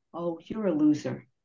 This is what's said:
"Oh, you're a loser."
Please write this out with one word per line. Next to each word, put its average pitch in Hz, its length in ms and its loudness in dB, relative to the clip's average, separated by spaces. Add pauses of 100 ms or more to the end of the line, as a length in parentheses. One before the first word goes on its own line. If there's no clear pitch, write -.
(140)
"Oh, 170 320 -6
you're 220 220 -4
a 170 80 2
loser." 147 500 2 (200)